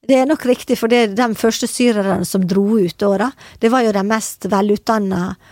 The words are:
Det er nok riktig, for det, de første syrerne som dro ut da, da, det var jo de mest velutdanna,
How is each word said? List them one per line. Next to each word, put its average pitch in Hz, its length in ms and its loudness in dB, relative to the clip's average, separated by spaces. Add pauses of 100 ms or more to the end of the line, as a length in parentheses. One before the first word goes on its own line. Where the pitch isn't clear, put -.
Det 262 140 4
er 262 80 2
nok 302 180 -2
riktig, 247 320 0
for 226 100 -2
det, 226 280 2
de 233 180 0
første 226 320 -2
syrerne 202 640 0
som 190 180 0
dro 196 320 2
ut 180 220 0
da, 202 180 0
da, 247 140 -2 (280)
det 226 120 2
var 254 100 2
jo 220 100 2
de 196 120 0
mest 214 420 -4
velutdanna, 196 920 0 (160)